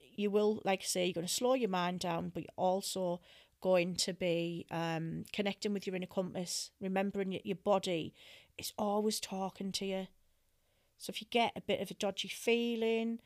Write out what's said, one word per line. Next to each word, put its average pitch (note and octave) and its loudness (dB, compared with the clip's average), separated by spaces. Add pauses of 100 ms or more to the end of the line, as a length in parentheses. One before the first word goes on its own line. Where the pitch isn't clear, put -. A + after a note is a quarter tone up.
(140)
you G3+ 0
will, G#3+ 4
like F#3+ 2
I - -10
say, F3+ 2
you're F3+ 2
gonna F3 -2
slow B3 2
your B3 2
mind F3+ 0
down, E3+ -2
but D#3+ -6
you're - -16
also F#3 0 (400)
going F#3 4
to - 0
be, E3+ 0
um, E3 -4
connecting G3+ -2
with G3 -4
your F#3 -2
inner F3+ -4
compass, - -4 (100)
remembering F#3+ 0
your, - -4
your G3+ -4
body F#3+ 0 (440)
is - -8
always G#3+ 2
talking F#3+ -6
to F#3+ -4
you. F#3+ -2 (880)
So - -10
if - -8
you G#3+ -10
get A#3 4
a F#3 -10
bit - 0
of G3 -4
a F#3+ -10
dodgy G3 -2
feeling A3+ 0